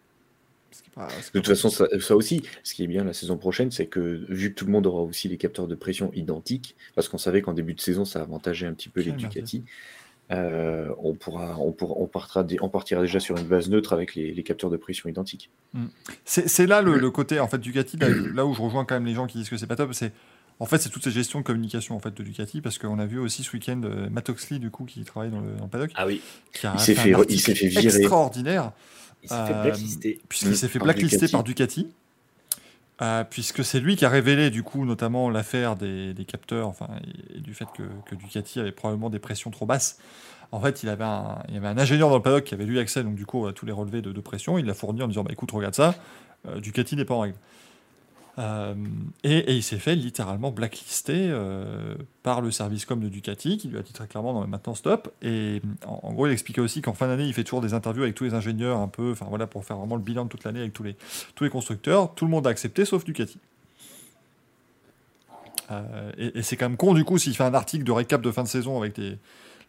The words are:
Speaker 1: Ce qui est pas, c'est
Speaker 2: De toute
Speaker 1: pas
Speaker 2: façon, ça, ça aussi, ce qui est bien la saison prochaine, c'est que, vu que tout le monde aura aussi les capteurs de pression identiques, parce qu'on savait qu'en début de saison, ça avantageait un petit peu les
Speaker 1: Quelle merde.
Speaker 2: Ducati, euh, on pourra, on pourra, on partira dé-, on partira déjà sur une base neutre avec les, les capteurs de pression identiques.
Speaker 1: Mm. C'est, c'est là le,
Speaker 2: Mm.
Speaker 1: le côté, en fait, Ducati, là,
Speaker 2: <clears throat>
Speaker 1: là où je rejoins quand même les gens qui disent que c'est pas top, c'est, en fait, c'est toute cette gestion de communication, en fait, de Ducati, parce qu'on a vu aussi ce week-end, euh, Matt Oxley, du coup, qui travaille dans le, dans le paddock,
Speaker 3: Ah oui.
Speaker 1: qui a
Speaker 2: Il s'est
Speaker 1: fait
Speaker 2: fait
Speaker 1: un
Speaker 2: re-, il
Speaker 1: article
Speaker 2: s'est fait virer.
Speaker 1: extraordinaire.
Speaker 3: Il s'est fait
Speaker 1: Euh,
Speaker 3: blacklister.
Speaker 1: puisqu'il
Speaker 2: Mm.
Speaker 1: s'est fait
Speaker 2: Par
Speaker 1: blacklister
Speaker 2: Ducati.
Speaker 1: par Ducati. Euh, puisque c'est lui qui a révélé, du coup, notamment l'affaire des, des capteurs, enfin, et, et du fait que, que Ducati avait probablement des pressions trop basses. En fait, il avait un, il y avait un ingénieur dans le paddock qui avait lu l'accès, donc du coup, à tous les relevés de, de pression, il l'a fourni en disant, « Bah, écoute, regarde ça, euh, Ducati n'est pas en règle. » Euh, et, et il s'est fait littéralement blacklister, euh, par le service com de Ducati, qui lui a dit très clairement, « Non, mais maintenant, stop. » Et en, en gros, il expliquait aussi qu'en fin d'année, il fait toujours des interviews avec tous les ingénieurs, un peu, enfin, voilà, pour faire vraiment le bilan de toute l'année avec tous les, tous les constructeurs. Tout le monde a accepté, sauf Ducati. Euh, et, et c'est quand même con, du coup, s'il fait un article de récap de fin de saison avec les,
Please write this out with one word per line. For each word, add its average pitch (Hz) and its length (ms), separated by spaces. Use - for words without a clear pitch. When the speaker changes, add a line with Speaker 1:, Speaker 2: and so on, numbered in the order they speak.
Speaker 1:
Ce - 100
qui - 80
est - 40
pas, 92 140
c'est - 240
Speaker 2:
De 98 60
toute 92 80
Speaker 1:
pas 104 80
Speaker 2:
façon, 107 160
ça, 98 160
ça 104 160
aussi, 135 260
ce - 100
qui - 80
est 85 60
bien 95 160
la 90 100
saison 87 240
prochaine, 117 320
c'est 82 160
que, 85 420
vu 95 220
que 101 60
tout 95 100
le 101 60
monde 101 140
aura 90 160
aussi 85 260
les 90 100
capteurs 90 300
de 82 80
pression 95 360
identiques, 87 640
parce - 120
qu'on 92 100
savait 95 220
qu'en 90 140
début 82 200
de - 60
saison, 95 240
ça 90 160
avantageait 82 460
un 82 80
petit - 160
peu 92 100
les 85 120
Speaker 1:
Quelle 135 80
merde. 110 120
Speaker 2:
Ducati, 113 320
euh, 82 600
on 80 120
pourra, 85 440
on 80 140
pourra, 85 240
on 90 100
partira - 380
dé-, 85 160
on 95 80
partira 92 320
déjà 90 180
sur 90 200
une 85 80
base 87 240
neutre 104 240
avec 85 200
les, 80 200
les 87 80
capteurs - 260
de 85 80
pression 90 320
identiques. 92 400
Speaker 1:
Mm. 120 140
C'est, 175 240
c'est 180 160
là 208 160
le, 170 140
Speaker 2:
Mm. 131 40
Speaker 1:
le 127 100
côté, 143 300
en 117 80
fait, 135 80
Ducati, 127 400
là, 139 120
Speaker 2:
<clears throat> 110 260
Speaker 1:
là 135 100
où 143 80
je 113 80
rejoins 120 240
quand 131 100
même 120 120
les 117 80
gens 123 120
qui 120 120
disent 110 100
que 120 80
c'est 107 100
pas 120 100
top, 131 180
c'est, 110 180
en 117 60
fait, 160 160
c'est 110 80
toute 135 120
cette 123 120
gestion 123 260
de 135 40
communication, 113 520
en 104 40
fait, 107 140
de 104 80
Ducati, 104 380
parce 113 160
qu'on 107 220
a 104 80
vu 117 120
aussi 127 240
ce - 120
week-end, 127 300
euh, 104 260
Matt 113 180
Oxley, 131 300
du 117 120
coup, - 140
qui 117 200
travaille 110 260
dans 107 100
le, 104 160
dans 104 80
le 98 60
paddock, 143 240
Speaker 3:
Ah 95 120
oui. 101 140
Speaker 1:
qui - 140
a 98 80
Speaker 2:
Il 101 60
s'est 110 140
Speaker 1:
fait 117 140
Speaker 2:
fait 95 60
Speaker 1:
un 92 60
Speaker 2:
re-, - 0
il - 0
Speaker 1:
article 101 200
Speaker 2:
s'est 107 140
fait 98 140
virer. 104 180
Speaker 1:
extraordinaire. 127 720
Speaker 3:
Il - 80
s'est 120 40
fait 107 80
Speaker 1:
Euh, 107 80
Speaker 3:
blacklister. 107 680
Speaker 1:
puisqu'il 101 220
Speaker 2:
Mm. 104 40
Speaker 1:
s'est 117 140
fait 127 100
Speaker 2:
Par - 60
Speaker 1:
blacklister 160 320
Speaker 2:
Ducati. 160 160
Speaker 1:
par 123 100
Ducati. 127 460
Euh, 113 240
puisque - 400
c'est - 160
lui 185 160
qui 151 80
a 127 40
révélé, 139 420
du 110 120
coup, 135 220
notamment 120 460
l'affaire 113 460
des, 95 380
des 92 100
capteurs, 113 440
enfin, - 200
et, - 60
et - 20
du - 140
fait 110 200
que, 104 100
que - 80
Ducati 101 460
avait 101 120
probablement 107 380
des 107 80
pressions - 320
trop 110 160
basses. 131 320
En 107 100
fait, 135 220
il 110 60
avait 104 160
un, 104 340
il 104 60
y 104 40
avait 101 100
un 107 100
ingénieur 147 300
dans 135 80
le 110 60
paddock 143 220
qui - 100
avait 101 100
lu 113 100
l'accès, 123 300
donc 104 100
du 101 120
coup, 117 200
à 98 60
tous - 140
les 110 60
relevés 104 300
de, 98 100
de 104 80
pression, 156 380
il 143 80
l'a 98 80
fourni 110 280
en 123 60
disant, « 104 160
Bah, - 80
écoute, - 180
regarde 101 240
ça, 165 200
euh, 98 120
Ducati 110 380
n'est 143 80
pas 127 100
en 117 60
règle. » 101 160
Euh, 107 340
et, 147 120
et 131 200
il 110 80
s'est 104 160
fait 165 160
littéralement 120 560
blacklister, 123 760
euh, 107 680
par 123 180
le 117 120
service 104 320
com 120 160
de 104 80
Ducati, 101 500
qui - 80
lui 110 120
a 104 40
dit - 100
très 107 140
clairement, « 113 280
Non, 107 80
mais 90 40
maintenant, 104 300
stop. » - 360
Et 107 380
en, 107 200
en 110 80
gros, 131 160
il 139 40
expliquait - 280
aussi 120 200
qu'en 123 120
fin 127 160
d'année, 131 160
il 131 100
fait 117 80
toujours 127 180
des 110 140
interviews 117 300
avec 110 100
tous - 80
les 120 120
ingénieurs, 113 440
un 101 80
peu, 120 240
enfin, 110 180
voilà, 107 200
pour 98 160
faire 107 120
vraiment 107 200
le 113 60
bilan 117 220
de 117 40
toute - 160
l'année 123 160
avec 110 120
tous 110 120
les, 101 100
tous - 80
les 143 80
constructeurs. 143 640
Tout 165 120
le 165 40
monde 156 160
a 120 40
accepté, 117 340
sauf 185 200
Ducati. - 360
Euh, 104 440
et, 117 220
et 117 40
c'est 123 140
quand 123 120
même 120 100
con, 185 160
du 160 100
coup, 180 140
s'il 131 160
fait - 80
un 127 120
article - 280
de 120 80
récap 120 320
de 120 80
fin 123 140
de 110 40
saison 127 320
avec 104 180
les, 101 200